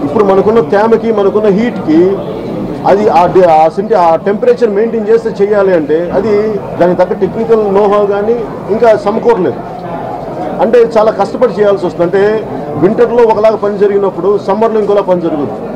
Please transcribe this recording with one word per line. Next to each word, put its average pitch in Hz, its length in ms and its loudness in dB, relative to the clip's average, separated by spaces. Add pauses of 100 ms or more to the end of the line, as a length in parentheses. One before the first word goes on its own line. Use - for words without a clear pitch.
ఇప్పుడు 214 200 0
మనకున్న 196 360 2
తేమకి, 220 520 0
మనకున్న 208 340 0
హీట్కి 190 680 2 (720)
అది 202 220 2
ఆ 170 180 4
డి-, 175 180 4
ఆ 160 240 4
సెంటి-, 196 260 -2
ఆ 170 220 2
టెంపరేచర్ 220 540 0
మెయింటైన్ 214 380 -2
చేస్తే 226 360 0
చేయాలి 202 300 2
అంటే 160 400 0
అది 208 460 0 (200)
దానికి 180 220 2
తగ్గ 180 100 0
టెక్నికల్ 214 640 0
నోహా 208 300 2
కానీ 208 320 0 (340)
ఇంకా 226 260 4
సమకూరలేదు. 202 600 0 (1040)
అంటే 220 180 2 (200)
చాలా 220 120 2
కష్టపడి 208 500 -2
చేయాల్సి 202 260 2
వస్తుంది. 170 180 -2
అంటే 202 420 0 (300)
వింటర్లో 214 460 2
ఒకలాగా 220 340 2
పని 202 220 -4
జరిగినప్పుడు 196 600 0
సమ్మర్లో 220 420 0
ఇంకోలా 202 220 0
పని 180 180 0
జరుగుతుంది. 147 560 -6